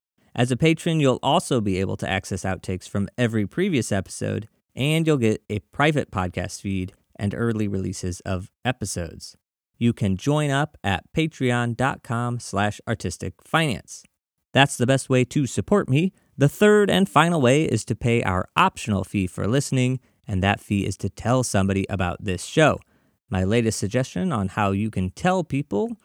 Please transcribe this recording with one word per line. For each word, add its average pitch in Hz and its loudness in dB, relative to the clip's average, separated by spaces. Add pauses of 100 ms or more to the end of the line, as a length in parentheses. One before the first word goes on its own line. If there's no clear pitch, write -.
(360)
As 123 2
a 120 0
patron, 160 2
you'll 135 4
also 143 2
be 98 0
able 98 -2
to - -6
access 95 -4
outtakes 92 -6
from 98 -2 (100)
every 110 0
previous 170 -2
episode, 104 -4 (260)
and 156 0
you'll 151 2
get 110 2
a 104 -2
private - 0
podcast 90 -4
feed 95 -4 (220)
and 104 -2
early 107 -2
releases 95 -6
of 95 -6 (120)
episodes. - -6 (420)
You 120 2
can 95 0
join 147 0
up 143 -2
at 98 -4
patreon 120 0
dot 127 -2
com 120 -4
slash 104 -2
artistic 95 -6 (100)
finance. 156 -4 (500)
That's 135 6
the 120 2
best 131 2
way 127 4
to 147 0
support - 0
me. 156 2 (240)
The 139 4
third 208 4
and 185 2
final 165 4
way 135 6
is - -2
to 113 -4
pay 117 0
our 92 0
optional 110 0
fee 95 -2
for 98 -4
listening, 127 0 (280)
and 92 0
that 98 2
fee 101 -2
is 101 -6
to 98 -6
tell 127 0
somebody 98 0
about 92 -4
this 92 -4
show. 151 2 (500)
My 92 0
latest 110 0
suggestion 131 -2
on 101 -2
how 101 0
you 101 0
can 92 -2
tell 180 -2
people 208 -4